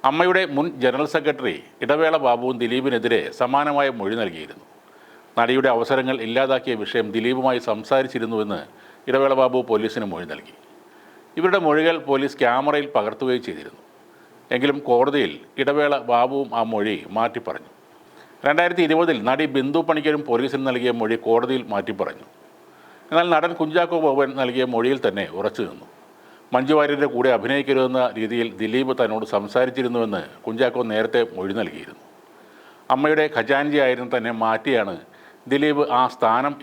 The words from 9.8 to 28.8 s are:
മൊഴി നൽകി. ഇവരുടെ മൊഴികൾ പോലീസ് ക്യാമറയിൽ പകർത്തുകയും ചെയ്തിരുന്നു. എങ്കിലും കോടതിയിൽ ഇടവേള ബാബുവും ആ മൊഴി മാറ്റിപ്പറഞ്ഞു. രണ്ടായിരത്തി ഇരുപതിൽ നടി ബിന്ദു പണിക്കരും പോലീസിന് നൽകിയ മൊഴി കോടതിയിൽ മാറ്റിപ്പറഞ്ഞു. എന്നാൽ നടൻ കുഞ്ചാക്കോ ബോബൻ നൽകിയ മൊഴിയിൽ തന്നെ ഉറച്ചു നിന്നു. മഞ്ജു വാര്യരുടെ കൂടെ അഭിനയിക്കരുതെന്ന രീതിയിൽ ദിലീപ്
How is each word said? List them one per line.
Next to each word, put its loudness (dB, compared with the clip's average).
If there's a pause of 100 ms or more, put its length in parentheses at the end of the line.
മൊഴി -8
നൽകി. -14 (840)
ഇവരുടെ 2
മൊഴികൾ 2
പോലീസ് -2
ക്യാമറയിൽ 2
പകർത്തുകയും 0
ചെയ്തിരുന്നു. -12 (680)
എങ്കിലും 0
കോടതിയിൽ 2 (180)
ഇടവേള 2
ബാബുവും 0
ആ 0
മൊഴി -2
മാറ്റിപ്പറഞ്ഞു. -6 (760)
രണ്ടായിരത്തി 2
ഇരുപതിൽ 2
നടി 2
ബിന്ദു 0
പണിക്കരും 0
പോലീസിന് 0
നൽകിയ 0
മൊഴി -2
കോടതിയിൽ 0
മാറ്റിപ്പറഞ്ഞു. -6 (840)
എന്നാൽ 2
നടൻ 4
കുഞ്ചാക്കോ 0
ബോബൻ 2
നൽകിയ 0
മൊഴിയിൽ 0
തന്നെ -2
ഉറച്ചു -4
നിന്നു. -10 (680)
മഞ്ജു 2
വാര്യരുടെ 4
കൂടെ 2
അഭിനയിക്കരുതെന്ന 2
രീതിയിൽ -2
ദിലീപ് 0